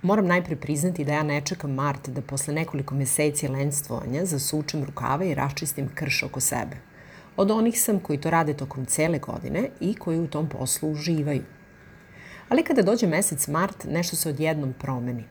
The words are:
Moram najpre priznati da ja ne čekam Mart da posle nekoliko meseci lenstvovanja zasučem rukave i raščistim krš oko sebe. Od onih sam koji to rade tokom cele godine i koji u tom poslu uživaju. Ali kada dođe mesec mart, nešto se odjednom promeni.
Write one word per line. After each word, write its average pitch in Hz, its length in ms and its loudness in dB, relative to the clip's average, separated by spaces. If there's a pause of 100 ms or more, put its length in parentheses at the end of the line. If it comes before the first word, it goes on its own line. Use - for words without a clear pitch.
Moram 196 240 4
najpre 175 300 2
priznati 151 480 0
da 147 80 0
ja 147 100 2
ne 147 180 0
čekam 143 340 -2
Mart 139 340 0
da 135 140 -4
posle 143 320 -2
nekoliko 147 400 -2
meseci 143 540 2
lenstvovanja 135 760 -2
zasučem 151 600 -2
rukave 143 460 -2
i 143 40 2
raščistim 139 600 -2
krš 139 280 -2
oko 135 180 -4
sebe. 131 360 -2 (600)
Od 196 140 4
onih 226 300 4
sam 202 200 4
koji 143 200 -2
to 160 100 0
rade 160 240 4
tokom 135 320 -6
cele 160 320 2
godine 135 500 -4 (120)
i 180 140 0
koji 165 260 -2
u 170 60 0
tom 151 220 -2
poslu 143 420 -2
uživaju. 151 520 0 (1040)
Ali 269 140 6
kada 262 200 4
dođe 214 240 4
mesec 160 420 2
mart, 170 420 -2
nešto 170 260 0
se - 120 -2
odjednom 147 440 0
promeni. 123 580 -4